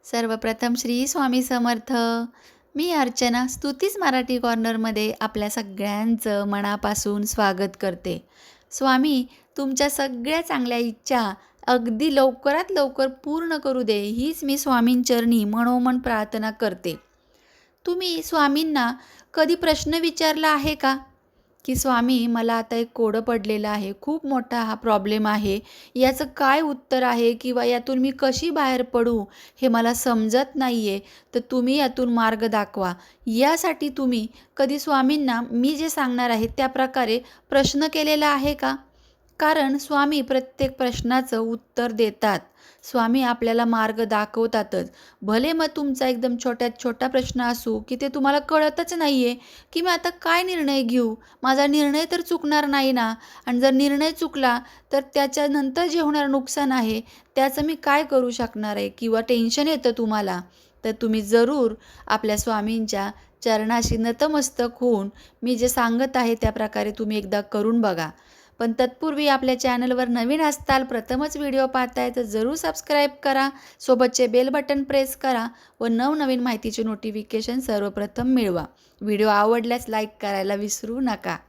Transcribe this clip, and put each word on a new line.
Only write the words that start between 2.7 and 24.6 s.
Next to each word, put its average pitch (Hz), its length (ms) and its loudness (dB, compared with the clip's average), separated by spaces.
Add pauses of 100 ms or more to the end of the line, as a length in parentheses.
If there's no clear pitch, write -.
मी 339 160 0
अर्चना, 247 540 0
स्तुतीच 285 520 -4
मराठी 254 400 0
कॉर्नरमध्ये 226 800 0
आपल्या 214 300 -2
सगळ्यांचं 208 960 -2
मनापासून 208 760 -2
स्वागत 196 560 0
करते. 175 360 -4 (560)
स्वामी 262 520 2 (320)
तुमच्या 277 340 0
सगळ्या 269 500 -2
चांगल्या 247 380 -2
इच्छा 233 440 -2 (440)
अगदी 247 480 0
लवकरात 277 580 2
लवकर 269 360 0 (160)
पूर्ण 320 340 -4
करू 262 240 -2
दे, 208 180 0
हीच 240 440 -4
मी 277 140 -2
स्वामींचरणी 240 880 2
मनोमन 247 540 0
प्रार्थना 220 520 -2
करते. 180 460 -4 (920)
तुम्ही 349 360 -4
स्वामींना 285 680 2 (420)
कधी 320 200 4
प्रश्न 330 460 0
विचारला 311 480 0
आहे 302 260 0
का, 269 220 0 (680)
की 262 100 -2
"स्वामी, 247 520 2
मला 233 280 0
आता 226 220 -4
एक 233 160 -4
कोडं 220 280 0
पडलेलं 214 480 -2
आहे, 208 320 -4
खूप 311 260 -4
मोठा 247 340 -2